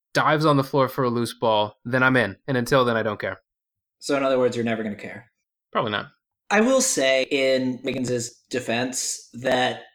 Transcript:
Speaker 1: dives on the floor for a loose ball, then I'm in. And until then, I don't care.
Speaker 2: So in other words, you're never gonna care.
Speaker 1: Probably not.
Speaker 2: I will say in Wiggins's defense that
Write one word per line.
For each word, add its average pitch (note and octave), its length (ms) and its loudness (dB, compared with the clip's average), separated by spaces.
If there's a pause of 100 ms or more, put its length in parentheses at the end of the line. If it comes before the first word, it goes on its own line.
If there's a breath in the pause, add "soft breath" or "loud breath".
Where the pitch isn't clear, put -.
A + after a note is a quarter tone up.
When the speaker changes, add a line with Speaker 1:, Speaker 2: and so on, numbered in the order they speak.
(140)
Speaker 1:
dives D3 320 2
on D3 120 4
the C3+ 60 2
floor C#3 240 0
for B2+ 160 -4
a B2 60 0
loose A#2 240 -2
ball, G#2+ 520 0
then B2+ 180 0
I'm C3 120 4
in. G2+ 220 2 (100)
And C3 100 -2
until B2 280 2
then, A#2 120 2
I A2 60 -2
don't G#2 160 -4
care. F#2+ 220 -8 (580)
Speaker 2:
So - 160 -2
in C#3 80 0
other C3+ 160 2
words, A#2+ 160 2
you're A#2 100 -2
never A2+ 180 -2
gonna G#2 120 -6
care. - 360 -16 (400)
Speaker 1:
Probably C3 200 -2
not. G#2 160 -4 (440)
Speaker 2:
I G#3 100 4
will C4 200 4
say C3+ 500 2
in C3 520 2
Wiggins's B2 680 -4
defense B2 800 -4
that B2 480 -2 (140)